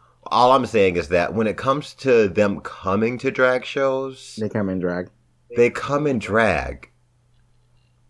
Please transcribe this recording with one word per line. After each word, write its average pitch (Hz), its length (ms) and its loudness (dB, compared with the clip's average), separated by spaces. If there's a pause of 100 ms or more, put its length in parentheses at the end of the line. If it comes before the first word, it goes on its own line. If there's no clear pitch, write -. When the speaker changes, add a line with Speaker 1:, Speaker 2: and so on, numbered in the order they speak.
(280)
Speaker 1:
All 123 260 4
I'm 131 120 4
saying 98 300 2
is 82 140 -4
that 85 240 0
when 110 140 -2
it 101 100 -4
comes 139 380 -4
to 117 340 4
them 101 320 0
coming 110 580 -2
to 135 100 -4
drag 127 360 0
shows, 135 760 -4
Speaker 2:
They 107 100 -4
come 101 200 -2
in 92 100 -4
drag. 90 300 -4 (460)
Speaker 1:
they 120 140 4
come 143 380 -4
in 135 100 0
drag. 92 720 -2 (1200)